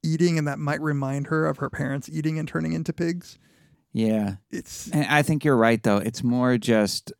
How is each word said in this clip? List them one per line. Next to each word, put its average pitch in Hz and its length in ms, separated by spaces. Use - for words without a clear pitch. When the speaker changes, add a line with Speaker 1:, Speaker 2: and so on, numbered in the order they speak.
Speaker 1:
eating 160 340
and 147 100
that 143 120
might 151 220
remind 143 460
her 156 180
of 151 120
her - 120
parents 139 420
eating 156 280
and 160 80
turning 160 260
into 165 200
pigs. 175 440
Speaker 2:
Yeah. 107 420
Speaker 1:
It's - 420
Speaker 2:
And 151 160
I 147 140
think 151 220
you're 139 140
right, 113 260
though. 104 140
It's 107 260
more 123 340
just 107 640